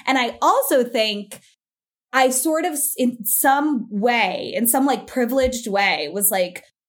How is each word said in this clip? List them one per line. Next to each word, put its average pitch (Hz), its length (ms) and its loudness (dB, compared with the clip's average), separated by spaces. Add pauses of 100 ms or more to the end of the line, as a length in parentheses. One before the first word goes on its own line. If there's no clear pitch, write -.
And 262 100 2
I 240 240 -2
also 311 420 4
think 220 560 -4 (720)
I 262 200 4
sort 320 340 0
of 330 80 -2
s-, - 240 -4
in 247 280 -2
some 277 680 2
way, 208 640 0
in 226 120 0
some, 269 200 2
like, 254 180 0
privileged 254 640 -2
way, 185 420 0
was 196 200 0
like, 180 320 -4 (260)